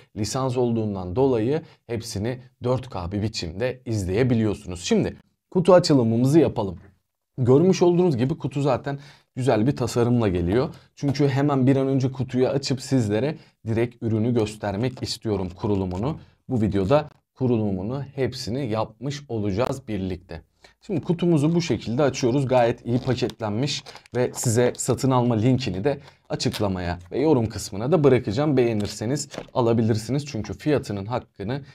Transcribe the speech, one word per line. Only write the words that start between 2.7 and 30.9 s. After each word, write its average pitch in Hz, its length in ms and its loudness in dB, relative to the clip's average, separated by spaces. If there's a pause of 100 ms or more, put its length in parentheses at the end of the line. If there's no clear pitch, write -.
K 90 220 -8
bir 101 100 -2
biçimde 104 640 -4
izleyebiliyorsunuz. 104 960 0
Şimdi 165 340 0 (340)
kutu 185 240 6
açılımımızı 127 640 4
yapalım. 107 400 2 (600)
Görmüş 143 440 6
olduğunuz 175 340 4
gibi 135 220 0
kutu 143 240 -4
zaten 139 360 -2 (380)
güzel 123 300 2
bir 143 100 0
tasarımla 120 520 2
geliyor. 90 460 0 (200)
Çünkü 139 340 0
hemen 135 380 2
bir 135 100 4
an 135 120 0
önce 135 240 0
kutuyu 127 360 0
açıp 131 340 -2
sizlere 123 540 0 (300)
direkt 117 360 -2
ürünü 113 320 0
göstermek 107 680 -2
istiyorum, 101 540 -4
kurulumunu. 101 640 -2 (300)
Bu 123 120 0
videoda 107 480 2 (260)
kurulumunu 110 680 -2
hepsini 127 680 -6
yapmış 110 600 -6
olacağız 117 600 -2
birlikte. 92 540 -6 (440)
Şimdi 170 140 -2
kutumuzu 170 540 2
bu 170 80 2
şekilde 120 400 -2
açıyoruz. 131 460 0
Gayet 120 380 2
iyi 120 120 0
paketlenmiş 123 840 -4 (320)
ve 123 180 0
size 120 420 2
satın 131 340 0
alma 123 240 2
linkini 110 500 0
de 139 140 0 (300)
açıklamaya 92 720 -2 (120)
ve 110 100 -2
yorum 131 280 2
kısmına 107 440 -6
da 160 120 2
bırakacağım. 131 520 4
Beğenirseniz 117 720 -2 (260)
alabilirsiniz. 120 720 0
Çünkü 104 280 -8
fiyatının 101 520 -2